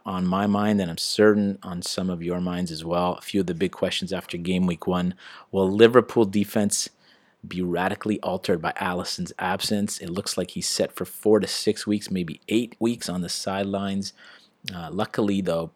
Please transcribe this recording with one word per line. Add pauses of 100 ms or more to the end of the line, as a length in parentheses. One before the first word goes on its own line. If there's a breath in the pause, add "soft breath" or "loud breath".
on
my
mind,
and
I'm
certain
on
some
of
your
minds
as
well.
A
few
of
the
big
questions
after
game
week
one. (380 loud breath)
Will
Liverpool
defense (580 soft breath)
be
radically
altered
by
Alisson's
absence?
It
looks
like
he's
set
for
four
to
six
weeks,
maybe
eight
weeks
on
the
sidelines. (640 loud breath)
Uh,
luckily,
though,